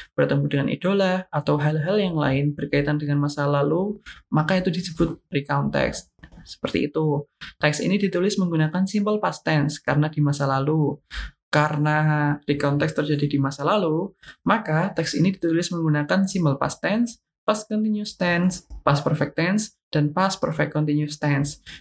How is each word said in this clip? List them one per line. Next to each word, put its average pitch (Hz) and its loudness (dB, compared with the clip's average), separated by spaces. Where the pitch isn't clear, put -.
bertemu 143 2
dengan 139 0
idola, 185 0
atau - 0
hal-hal 156 0
yang 170 0
lain 143 2
berkaitan 147 0
dengan 147 0
masa 143 -2
lalu, 156 0
maka 160 2
itu 180 0
disebut - -2
recount 143 -2
text. - -2
Seperti - -4
itu. 151 0
Teks 151 2
ini 175 0
ditulis 190 0
menggunakan 165 0
simple 208 0
past - -4
tense 147 0
karena 147 0
di 156 -8
masa 143 2
lalu. 147 0
Karena 151 2
recount 143 0
text 156 -2
terjadi 143 0
di - 0
masa 139 -2
lalu, 175 0
maka 190 0
teks 240 -2
ini 185 2
ditulis 175 0
menggunakan 165 0
simple 160 0
past - -4
tense, 226 -2
past 214 -2
continuous 214 -2
tense, 175 0
past 143 2
perfect 143 -2
tense, 190 0
dan 147 2
past 185 -2
perfect 156 -2
continuous 151 -2
tense. 143 0